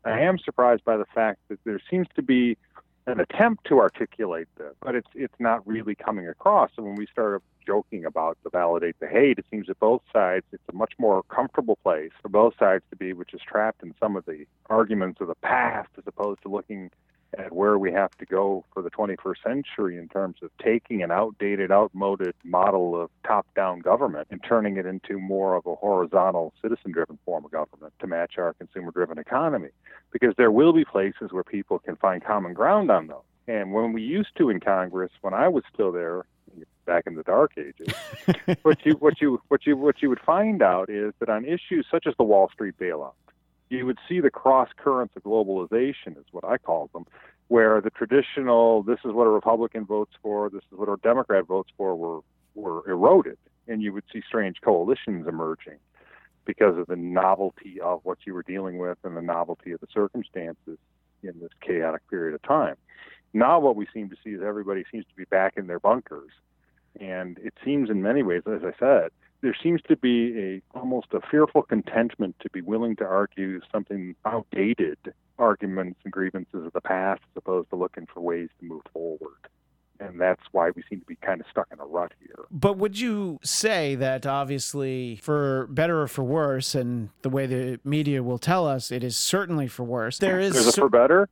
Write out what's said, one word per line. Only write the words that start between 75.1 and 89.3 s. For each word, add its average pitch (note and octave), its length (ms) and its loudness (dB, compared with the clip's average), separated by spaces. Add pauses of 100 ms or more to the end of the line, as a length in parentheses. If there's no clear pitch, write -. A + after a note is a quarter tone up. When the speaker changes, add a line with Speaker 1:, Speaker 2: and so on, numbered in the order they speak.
Speaker 1:
arguments F#2+ 680 0
and G2 80 -10
grievances F#2 520 -6
of E2 60 -10
the F2 80 -6
past, F#2+ 420 -2 (100)
as - 60 -16
opposed F#2 340 -4
to F#2+ 40 -6
looking F2+ 380 -6
for F2 80 -14
ways E2+ 260 -4 (120)
to F2 60 -20
move D#2+ 180 -14 (100)
forward. D#2 420 -10 (640)
And F2+ 220 -14
that's F#2 200 2 (120)
why F2 160 2
we E2+ 200 -8
seem F#2+ 120 -10
to - 40 -20
be E2 120 -16
kind F2+ 240 -6
of - 100 -18
stuck G2+ 220 -4
in C#2+ 60 -20
a C#2+ 60 -14
rut E2+ 360 -6
here. - 300 -20
Speaker 2:
But F#3+ 260 0
would G3+ 200 -2
you G#3 460 -4
say E3 520 -2
that C3 300 -2
obviously, C3+ 920 -4
for C3+ 520 0
better D#3 340 0
or B2+ 40 -2
for C3+ 160 -6
worse, C#3 500 -2
and A#2+ 360 -4 (120)
the C3+ 80 -4
way C3+ 160 -2
the B2+ 380 -4
media C#3+ 400 0
will B2 160 -2
tell F3 260 0
us, C3 260 -4
it B2 120 -4
is A#2+ 140 -6
certainly E3+ 500 0